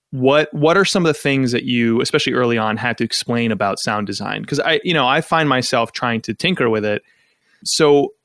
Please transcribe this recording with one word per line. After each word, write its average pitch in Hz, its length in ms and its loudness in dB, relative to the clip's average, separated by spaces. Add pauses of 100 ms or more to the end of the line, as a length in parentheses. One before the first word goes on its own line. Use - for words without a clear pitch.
(120)
what, 139 420 2
what 156 220 4
are 190 100 4
some 185 200 0
of - 20 2
the 147 120 0
things 135 320 0
that 120 120 -2
you, 120 380 0
especially 139 320 0
early 120 240 2
on, 107 200 0
had 123 200 -4
to 120 60 -4
explain 117 480 -2
about 98 280 -2
sound 107 280 -4
design? 101 360 -8
'Cause 143 160 -4
I, 160 240 0
you 180 100 -2
know, 139 140 2
I 143 140 2
find 160 260 0
myself 127 440 0
trying 117 300 -4
to - 120 -8
tinker 165 360 0
with 110 140 0
it. 104 200 -2 (600)
So 147 500 4 (120)